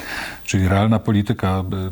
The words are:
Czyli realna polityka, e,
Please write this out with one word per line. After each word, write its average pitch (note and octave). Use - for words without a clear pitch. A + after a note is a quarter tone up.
Czyli F#2+
realna G#2
polityka, G#2
e, F#2